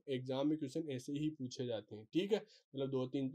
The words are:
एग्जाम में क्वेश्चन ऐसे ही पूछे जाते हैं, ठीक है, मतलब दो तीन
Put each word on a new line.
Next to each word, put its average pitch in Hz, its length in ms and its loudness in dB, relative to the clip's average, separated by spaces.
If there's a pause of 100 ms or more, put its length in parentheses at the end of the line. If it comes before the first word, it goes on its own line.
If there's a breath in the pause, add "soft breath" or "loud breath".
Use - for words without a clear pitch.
(100)
एग्जाम 131 380 2
में 156 100 4
क्वेश्चन 156 320 -2
ऐसे 131 240 -4
ही 151 180 2
पूछे 127 340 -4
जाते 110 300 -4
हैं, 107 100 -12
ठीक 196 260 2
है, 202 60 4
मतलब 135 520 -4
दो 131 180 2
तीन 135 260 0